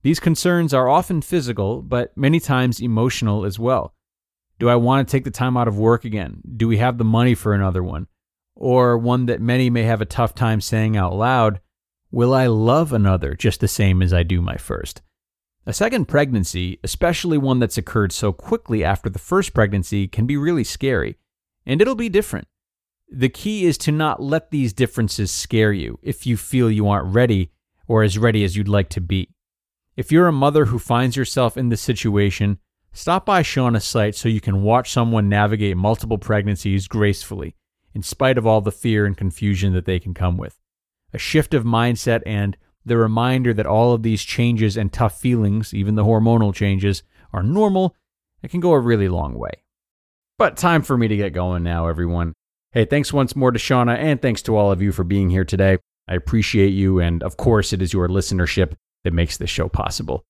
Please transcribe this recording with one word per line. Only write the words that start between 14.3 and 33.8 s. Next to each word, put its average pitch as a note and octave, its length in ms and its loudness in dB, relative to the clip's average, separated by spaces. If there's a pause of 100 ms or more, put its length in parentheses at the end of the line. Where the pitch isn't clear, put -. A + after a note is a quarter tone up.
my - 160 -4
first?" - 460 -10 (640)
A A#2 60 -6
second A3+ 340 0
pregnancy, G2+ 800 -2
especially E3+ 540 -2
one C3+ 200 2
that's A#2 200 0
occurred G#2 340 0
so G2+ 200 -2
quickly A2 520 -4
after G2 240 -2
the F#2 100 -8
first - 340 -4
pregnancy, G2+ 540 0
can A2+ 180 -4
be C#3+ 120 -2
really D3+ 260 0
scary, G#2+ 540 -4 (500)
and C#3+ 140 -2
it'll B3 160 2
be A#3 140 -6
different. F#3+ 360 -2 (640)
The B2+ 200 -2
key G#3 340 -6
is D#3+ 140 2
to - 120 -2
not D3+ 320 -2
let D3 300 -4
these C3 200 -2
differences A2 600 -2
scare A2 400 0
you B1+ 300 -6
if - 220 -8
you A#2+ 120 0
feel A#2+ 340 0
you G#2 160 0
aren't G2 260 0
ready G#2+ 380 2 (380)
or A2 160 4
as G2 120 0
ready A2 280 2
as F#2+ 120 -2
you'd G2+ 120 -2
like G2+ 220 0
to F#2+ 100 -6
be. F#2 300 -4 (680)
If B2+ 160 -4
you're E3+ 160 6
a E3 40 2
mother C#3+ 340 2
who A2+ 120 -2
finds B2 380 0
yourself B2+ 400 -2
in B2 120 -2
this A2+ 140 -2
situation, G2+ 760 0 (340)
stop F3+ 340 -2
by F#3 160 4
Shauna's A#2+ 420 0